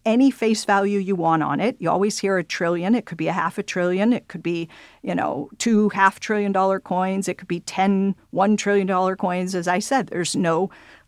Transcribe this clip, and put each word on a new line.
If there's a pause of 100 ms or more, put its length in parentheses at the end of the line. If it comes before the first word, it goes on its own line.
any
face
value
you
want
on
it.
You
always
hear
a
trillion.
It
could
be
a
half
a
trillion.
It
could
be, (320)
you
know,
two
half
trillion
dollar
coins.
It
could
be
ten (180)
one
trillion
dollar
coins.
As
I
said,
there's
no (400)